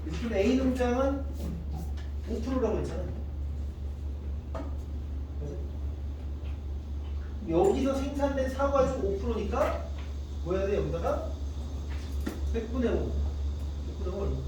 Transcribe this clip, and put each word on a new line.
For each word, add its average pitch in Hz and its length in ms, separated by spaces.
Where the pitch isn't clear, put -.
그래서 - 200
그럼 226 160
A 247 180
농장은 262 680
오 226 120
프로라고 226 380
했잖아요. - 280
그죠? 143 160
여기서 269 460
생산된 277 540
사과 277 420
중 - 140
오 196 140
프로니까 - 680
뭐 175 140
해야 196 100
돼? 202 100
여기다가 156 540
백분의 233 380
오. - 200
백분의 - 320
오 - 40
얼마? - 140